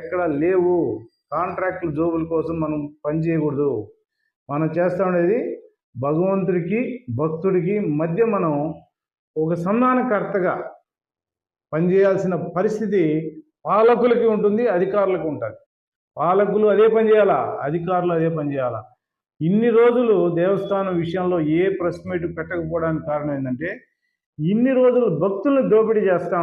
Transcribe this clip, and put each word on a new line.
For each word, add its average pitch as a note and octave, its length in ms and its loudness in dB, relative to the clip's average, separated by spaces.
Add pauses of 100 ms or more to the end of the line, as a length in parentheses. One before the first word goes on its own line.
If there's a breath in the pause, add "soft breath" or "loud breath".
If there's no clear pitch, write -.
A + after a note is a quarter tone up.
ఎక్కడా F3 260 -4 (160)
లేవు. F3+ 360 2 (560)
కాంట్రాక్టుల F3+ 640 -4
జోబుల E3 260 0 (100)
కోసం D#3+ 300 -2
మనం D3+ 160 -4 (260)
పని D#3 200 -2
చేయకూడదు. D3 440 0 (800)
మనం D3+ 280 -2
చేస్తా F3+ 320 0
ఉండేది F3+ 320 2 (640)
భగవంతుడికి F3+ 760 0 (380)
భక్తుడికి F3 560 0 (260)
మధ్య E3 220 0 (120)
మనం E3 200 0 (840)
ఒక D#3+ 180 0 (120)
సంధానకర్తగా G#3 880 0 (1160)
పనిచేయాల్సిన F3+ 600 2 (220)
పరిస్థితి G#3 440 -2 (640)
పాలకులకి A3+ 680 4
ఉంటుంది, G#3 300 2 (100)
అధికారులకు F#3+ 560 0
ఉంటుంది. A2+ 260 -8 (600)
పాలకులు F#3+ 560 2
అదే G#3 220 6
పని A3 160 2
చేయాలా, F#3+ 280 4 (280)
అధికారులు E3+ 500 -2
అదే E3 200 2
పని D3 180 -4
చేయాలా. A#2+ 260 -4 (600)
ఇన్ని G#3 380 2
రోజులు A#3 380 4 (240)
దేవస్థానం G3 600 0
విషయంలో F3+ 360 -2 (180)
ఏ F3 60 2 (160)
ప్రెస్ F3 300 -4
మీట్ F3 180 -4 (100)
పెట్టకపోవడానికి E3 720 -4
కారణం D3 280 -2
ఏంటంటే, C3+ 320 -6 (680)
ఇన్ని A3+ 420 2
రోజులు B3 280 4 (140)
భక్తుల్ని C4 400 0 (100)
దోపిడీ G#3+ 380 4
చేస్తా F3 320 -2